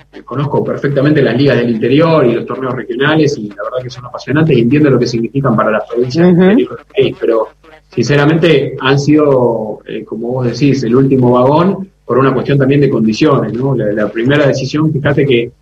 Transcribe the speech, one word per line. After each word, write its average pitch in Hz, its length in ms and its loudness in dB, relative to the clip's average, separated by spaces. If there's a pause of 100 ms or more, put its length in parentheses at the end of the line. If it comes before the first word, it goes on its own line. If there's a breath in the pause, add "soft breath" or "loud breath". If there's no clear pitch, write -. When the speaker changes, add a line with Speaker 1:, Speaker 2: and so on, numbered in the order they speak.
(240)
Speaker 1:
conozco 131 400 -4
perfectamente 143 580 0
las 117 140 0
ligas 131 220 2
del 120 120 0
interior 143 560 2
y 117 80 2
los 110 120 -4
torneos 131 280 -8
regionales, 135 640 -2
y 104 120 -10
la 104 140 -12
verdad 127 200 -8
que 123 60 -12
son - 160 -16
apasionantes 139 520 0
y 117 40 2
entiendo 143 280 2
lo 123 80 4
que 120 80 0
significan 117 500 -2
para 107 140 0
las 107 180 -2
provincias 127 380 0
del 180 100 6
Speaker 2:
Ujú. 185 140 4
Speaker 1:
interior 233 280 0
del - 80 -20
país, - 340 -2
pero 113 300 -2 (440 loud breath)
sinceramente 147 840 2
han 139 180 0
sido, 135 880 0
eh, 110 200 -12
como 113 240 -8
vos 127 160 -4
decís, 123 380 0
el 113 120 0
último 127 360 4
vagón 151 580 2 (160)
por 123 120 -2
una 135 160 2
cuestión 135 240 -2
también 139 220 2
de 139 100 2
condiciones, 110 640 0
¿no? 131 220 -2
La, 104 160 -2
la 107 180 -2
primera 135 380 0
decisión, 151 460 -2
fíjate 143 320 0
que 120 260 0 (100)